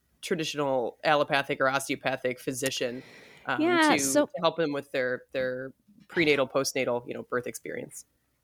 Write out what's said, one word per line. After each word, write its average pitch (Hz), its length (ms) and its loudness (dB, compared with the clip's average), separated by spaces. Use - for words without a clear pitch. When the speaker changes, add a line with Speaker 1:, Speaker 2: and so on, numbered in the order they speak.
Speaker 1:
traditional 143 840 -2
allopathic 147 560 2
or 135 80 4
osteopathic 131 720 -2
physician, 127 640 -4
um, 135 140 -2
Speaker 2:
Yeah, 320 320 4
Speaker 1:
to, - 80 4
Speaker 2:
so 277 260 2
Speaker 1:
to - 140 -10
help 165 160 2
them 151 160 0
with 139 180 -6
their, 127 400 -2
their 127 420 -4
prenatal, 143 400 4
postnatal, 127 580 0
you 127 80 -8
know, 117 80 -8
birth 123 240 -4
experience? - 600 -12